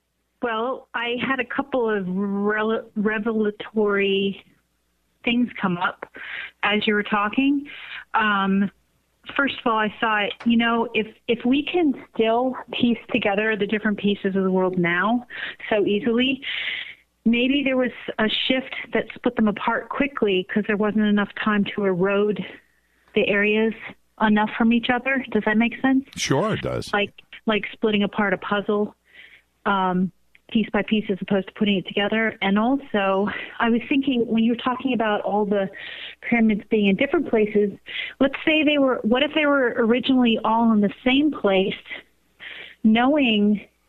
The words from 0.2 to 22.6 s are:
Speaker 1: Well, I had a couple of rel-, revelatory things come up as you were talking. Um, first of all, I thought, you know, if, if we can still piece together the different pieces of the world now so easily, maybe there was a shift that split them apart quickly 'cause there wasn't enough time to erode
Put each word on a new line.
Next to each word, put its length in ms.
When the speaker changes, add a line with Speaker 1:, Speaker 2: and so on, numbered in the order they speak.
Speaker 1:
Well, 520
I 220
had 140
a 60
couple 440
of 180
rel-, 880
revelatory 1500
things 260
come 180
up 280
as 220
you 80
were 100
talking. 640
Um, 560
first 240
of 120
all, 60
I 220
thought, 300
you 120
know, 360
if, 140
if 160
we 260
can 240
still 400
piece 200
together 460
the 80
different 320
pieces 380
of 80
the 80
world 260
now 480
so 140
easily, 560
maybe 400
there 100
was 160
a 100
shift 260
that 120
split 200
them 120
apart 420
quickly 640
'cause 140
there 100
wasn't 260
enough 260
time 220
to 100
erode 540